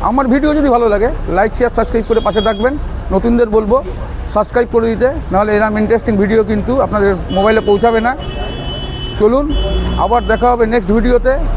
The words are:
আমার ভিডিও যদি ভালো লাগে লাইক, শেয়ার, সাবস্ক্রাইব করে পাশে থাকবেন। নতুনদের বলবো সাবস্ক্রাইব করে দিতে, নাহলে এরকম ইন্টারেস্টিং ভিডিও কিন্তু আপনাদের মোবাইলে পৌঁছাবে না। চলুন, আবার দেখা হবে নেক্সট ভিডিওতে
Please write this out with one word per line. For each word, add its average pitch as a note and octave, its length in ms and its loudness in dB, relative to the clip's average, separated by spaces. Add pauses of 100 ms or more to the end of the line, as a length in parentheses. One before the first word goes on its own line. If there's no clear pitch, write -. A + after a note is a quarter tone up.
আমার C4 240 0
ভিডিও C#4+ 240 2
যদি D4 180 2
ভালো A#3+ 180 2
লাগে G#3 160 2 (280)
লাইক, G#3 200 2
শেয়ার, A#3+ 200 0
সাবস্ক্রাইব A3+ 320 -2
করে A3 180 2
পাশে G#3 200 0
থাকবেন। A3 260 0 (400)
নতুনদের A#3 420 2
বলবো A3 220 2 (560)
সাবস্ক্রাইব A#3 420 0
করে A3+ 160 2
দিতে, A3+ 180 0 (220)
নাহলে G#3 240 2
এরকম G#3 260 0
ইন্টারেস্টিং A3 400 0
ভিডিও G#3+ 200 2 (100)
কিন্তু G#3 220 -2 (120)
আপনাদের G3+ 260 0 (240)
মোবাইলে G#3+ 340 2
পৌঁছাবে A3+ 380 4
না। B3 40 0 (1080)
চলুন, A#3+ 260 2 (580)
আবার A3+ 180 0 (100)
দেখা A3 200 2
হবে A#3 220 2
নেক্সট G3+ 240 -2
ভিডিওতে B3 360 2 (240)